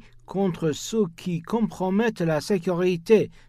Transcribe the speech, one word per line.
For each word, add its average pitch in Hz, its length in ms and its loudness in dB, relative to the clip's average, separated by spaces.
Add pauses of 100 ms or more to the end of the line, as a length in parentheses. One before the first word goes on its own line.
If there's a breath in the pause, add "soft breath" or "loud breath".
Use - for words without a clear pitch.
(260 loud breath)
contre 170 440 -2
ceux 208 460 -2
qui 170 260 -6
compromettent 214 800 0
la 160 200 0
sécurité 180 920 2 (160 soft breath)